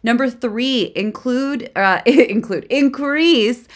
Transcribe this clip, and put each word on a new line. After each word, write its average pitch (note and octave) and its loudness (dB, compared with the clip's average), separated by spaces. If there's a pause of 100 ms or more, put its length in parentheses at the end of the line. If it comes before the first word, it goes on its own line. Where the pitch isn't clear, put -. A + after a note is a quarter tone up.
Number A#3+ 0
three, A#3+ -4
include, B3 -4
uh, F#3+ 2
<laughs> - -2
include, A3 2
increase C#4 0